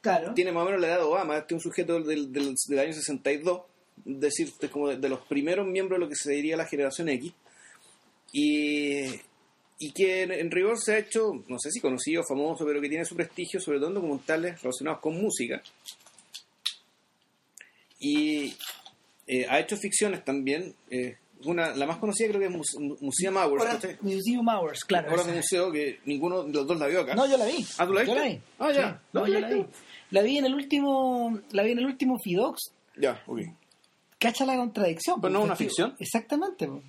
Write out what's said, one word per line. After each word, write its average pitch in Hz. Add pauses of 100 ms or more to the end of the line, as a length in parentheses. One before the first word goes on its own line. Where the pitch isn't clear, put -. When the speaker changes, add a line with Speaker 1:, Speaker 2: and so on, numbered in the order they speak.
Speaker 1:
Claro. 185
Speaker 2:
Tiene 180
más 170
o 175
menos 196
la 170
edad 170
de 170
Obama. 156
Este 156
es -
un 165
sujeto 170
del, 151
del, 139 (140)
del 143
año 156
sesenta 143
y 147
dos, 175 (440)
es 135
decir, 147
es 147
como 147
de, 135
de 135
los 131
primeros 170
miembros 185
de 175
lo 151
que 147
se 143
diría 147
la 165
generación 143
X. 135 (1000)
Y, 147 (720)
y 151
que 185
en, 185
en 170
rigor 202
se 214
ha 220
hecho, 214
no 123
sé 151
si 233
conocido, 151
famoso, 151
pero 147
que 143
tiene 156
su 175
prestigio, 170
sobre 147
todo 147
en 190
documentales 165
relacionados 139
con 160
música. 131 (2500)
Y, 147 (720)
eh, 127
ha 143
hecho 185
ficciones 202
también. 139 (160)
Eh, 127 (280)
una, 165
la 139
más 165
conocida 214
creo 202
que 196
es 180
Muse-, 165
Mu-, 143
Museum 175
Hours, 165
Speaker 1:
Horas, -
Speaker 2:
¿cachai? 185
Speaker 1:
Museum 214
Hours, 190
claro, 160
Speaker 2:
Horas 170
de 170
Speaker 1:
esa. 170
Speaker 2:
museo, 180
que 147
ninguno 160
de 147
los 143
dos 165
la 147
vio 170
acá. 139
Speaker 1:
No, 254
yo 269
la 226
vi. 277 (140)
Speaker 2:
¿Ah, 175
tú 190
la 208
Speaker 1:
Yo 311
Speaker 2:
viste? 427
Speaker 1:
la 247
vi. 127 (180)
Speaker 2:
Ah, 294
ya. 269
Speaker 1:
Sí. - (140)
No, -
Speaker 2:
¿Tú -
la -
Speaker 1:
yo 214
la 226
Speaker 2:
viste? 196
Speaker 1:
vi. - (400)
La 190
vi 262
en 277
el 262
último, 269 (120)
la 202
vi 220
en 240
el 254
último 262
Fidox. 214 (240)
Speaker 2:
Ya, 120
ok. 117 (800)
Speaker 1:
Cacha 233
la 262
contradicción, 208
Speaker 2:
Pero 185
no 190
es -
Speaker 1:
porque 208
Speaker 2:
una 175
ficción. 220
Speaker 1:
Exactamente, 294
po. 139